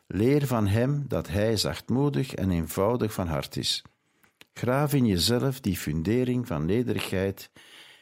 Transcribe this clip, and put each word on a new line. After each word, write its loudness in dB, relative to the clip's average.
Leer 2
van 2
hem 2
dat -2
hij 0
zachtmoedig -2
en 0
eenvoudig 0
van -2
hart -4
is. -4
Graaf 0
in 4
jezelf 2
die -2
fundering 0
van -2
nederigheid -2